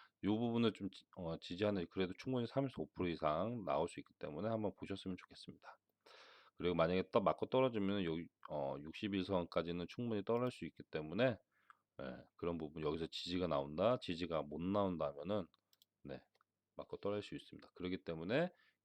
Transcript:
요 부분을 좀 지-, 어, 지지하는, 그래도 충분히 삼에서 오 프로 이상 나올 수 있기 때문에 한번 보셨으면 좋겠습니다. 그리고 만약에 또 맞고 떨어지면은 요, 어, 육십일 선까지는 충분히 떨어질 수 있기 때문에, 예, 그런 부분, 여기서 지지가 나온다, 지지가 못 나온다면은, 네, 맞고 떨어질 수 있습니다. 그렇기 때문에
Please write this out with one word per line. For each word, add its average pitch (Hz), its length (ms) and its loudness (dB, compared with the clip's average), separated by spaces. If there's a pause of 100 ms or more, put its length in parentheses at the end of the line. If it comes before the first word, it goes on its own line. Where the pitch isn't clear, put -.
(240)
요 104 120 6
부분을 117 360 4
좀 98 180 -6
지-, - 140 -14 (120)
어, 82 220 -4
지지하는, 95 520 0
그래도 95 280 0
충분히 127 280 0
삼에서 131 360 0
오 76 40 -2
프로 - 220 -2
이상 85 560 2
나올 76 240 2
수 - 120 -10
있기 - 180 -18
때문에 80 300 -4
한번 110 280 0
보셨으면 95 400 -6
좋겠습니다. - 640 -18 (800)
그리고 87 180 2
만약에 87 380 6
또 117 80 4
맞고 - 260 2
떨어지면은 104 580 2
요, 82 120 0 (340)
어, 69 300 -2
육십일 95 440 -2
선까지는 87 640 0
충분히 113 360 -2
떨어질 120 340 2
수 87 60 -6
있기 - 260 -10
때문에, 92 480 2 (600)
예, 64 160 -6 (200)
그런 85 220 -2
부분, 78 240 -6
여기서 80 260 0
지지가 90 380 -2
나온다, 78 540 2
지지가 82 420 -2
못 73 180 -8
나온다면은, 87 840 0 (560)
네, 67 180 -10 (540)
맞고 - 240 -8
떨어질 101 240 -2
수 - 140 -12
있습니다. - 380 -16
그렇기 90 300 -4
때문에 98 460 0 (340)